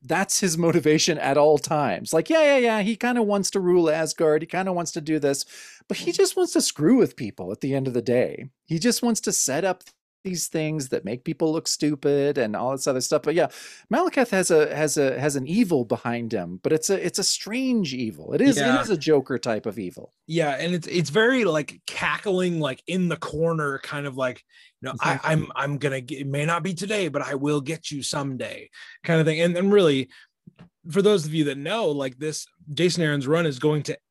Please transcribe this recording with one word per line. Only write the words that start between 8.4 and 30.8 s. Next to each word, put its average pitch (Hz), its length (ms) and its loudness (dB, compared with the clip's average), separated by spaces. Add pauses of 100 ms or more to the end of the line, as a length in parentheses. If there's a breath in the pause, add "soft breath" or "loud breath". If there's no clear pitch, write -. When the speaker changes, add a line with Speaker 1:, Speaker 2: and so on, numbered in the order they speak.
Speaker 1:
He 160 140 -2
just 226 220 0
wants 233 200 0
to 196 100 -2
set 151 320 -2
up 185 180 -2 (420)
these 180 240 -6
things 156 400 -4
that - 160 -4
make 117 200 -8
people 160 280 0
look 156 160 -2
stupid 143 680 0
and 107 180 0
all 120 160 -2
this 135 160 -4
other 131 120 0
stuff. 147 220 0
But 156 140 0
yeah, 165 100 4 (460 loud breath)
Malekith 285 380 2
has 190 200 2
a, 151 240 4
has 147 240 0
a, 135 200 2
has 143 180 0
an 131 100 -4
evil 170 380 2
behind 117 480 -4
him, 90 300 -4
but 143 100 2
it's 156 180 0
a, - 160 0
it's 175 140 -4
a 190 40 -2
strange 226 720 -2
evil. 110 400 -6
It 151 60 2
is, 269 160 6
Speaker 2:
Yeah. 247 220 2
Speaker 1:
it - 40 0
is 226 80 -4
a 190 60 2
Joker 139 420 2
type 110 260 -2
of 104 140 -6
evil. - 340 -10 (140)
Speaker 2:
Yeah, 160 320 0
and 170 160 -2
it's, 175 140 -6
it's 160 220 -2
very, 226 340 2
like, 156 420 -2
cackling, 180 720 -2
like, 139 300 -4
in 180 200 0
the 156 80 -2
corner, 151 640 -4
kind 143 280 -8
of 131 100 -10
like, 127 260 -4 (400 soft breath)
you 131 60 -8
know, 131 60 -8
Speaker 1:
Mm-hmm. 147 320 -2
Speaker 2:
"I, 156 60 2
I'm, 156 220 -2
I'm 139 240 -4
gonna 135 220 -2
get, 135 200 -10
it 143 60 -8
may 143 180 -4
not 165 200 -2
be 185 100 -4
today, 196 340 -4
but 143 140 -10
I 131 140 -6
will 147 240 0
get 156 300 -10
you 139 120 -10
someday," 131 680 -8 (340 loud breath)
kind 165 160 2
of 156 60 4
thing. 156 140 0
And, 170 160 2
and 196 160 2
really, 151 360 4 (840 loud breath)